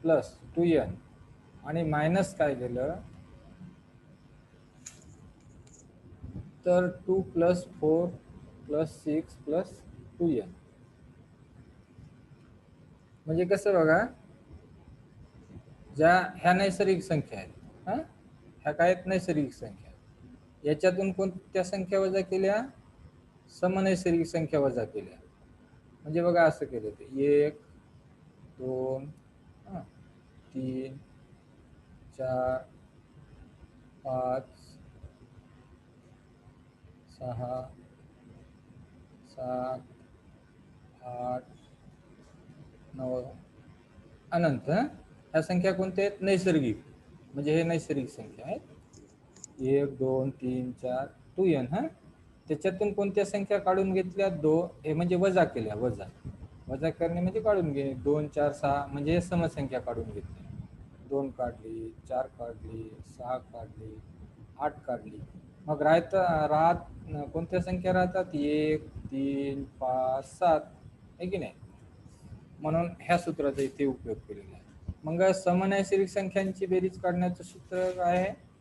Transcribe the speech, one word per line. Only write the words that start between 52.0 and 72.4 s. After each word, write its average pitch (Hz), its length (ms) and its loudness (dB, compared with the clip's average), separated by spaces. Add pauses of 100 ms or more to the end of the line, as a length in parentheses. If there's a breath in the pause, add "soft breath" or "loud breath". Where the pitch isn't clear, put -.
त्याच्यातून 190 460 -2
कोणत्या 202 320 2
संख्या 202 340 -2
काढून 190 340 2
घेतल्या? 190 360 0
दो-, 160 380 2 (180)
हे 156 80 0
म्हणजे 175 220 2
वजा 185 280 4
केल्या, 110 320 -2
वजा. 113 280 -2 (640)
वजा 135 220 -2
करणे 170 320 -2
म्हणजे 190 200 0
काढून 196 300 2
घेणे. 139 220 -2
दोन, 147 340 0
चार, 147 240 0
सहा, 143 340 0
म्हणजे 143 260 -4
हे 175 100 4
समसंख्या 151 580 -2
काढून 117 240 -6
घेतल्या. - 600 -12 (440)
दोन 139 220 -2
काढली, 113 640 -8 (140)
चार 127 180 -2
काढली, 110 680 -12 (220)
सहा 127 200 -6
काढली, 110 640 -14 (600)
आठ 147 200 -4
काढली. 107 380 -8 (500)
मग 151 140 -2
राहत, 165 320 6 (360)
राहत 160 260 4 (580)
कोणत्या 170 280 -2
संख्या 185 320 0
राहतात? 185 400 2
एक, 151 560 0
तीन, 139 720 -4
पाच, 131 760 -4
सात, 160 220 6 (580)
आहे 180 100 -6
की 190 80 -2
नाही? 165 140 -6 (1080)